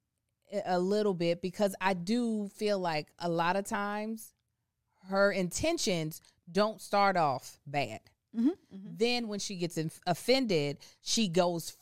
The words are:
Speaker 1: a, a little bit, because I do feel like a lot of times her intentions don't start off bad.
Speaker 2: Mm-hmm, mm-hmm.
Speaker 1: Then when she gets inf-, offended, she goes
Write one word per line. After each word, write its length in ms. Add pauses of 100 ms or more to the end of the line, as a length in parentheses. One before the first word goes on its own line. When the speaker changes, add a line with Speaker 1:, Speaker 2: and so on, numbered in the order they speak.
(520)
Speaker 1:
a, 240
a 20
little 360
bit, 280
because 380
I 140
do 640
feel 220
like 300 (100)
a 100
lot 280
of 80
times 680 (760)
her 240
intentions 880 (300)
don't 300
start 360
off 500
bad. 340 (360)
Speaker 2:
Mm-hmm, 120
mm-hmm. 480
Speaker 1:
Then 320
when 100
she 180
gets 220
inf-, 280
offended, 720 (220)
she 280
goes 540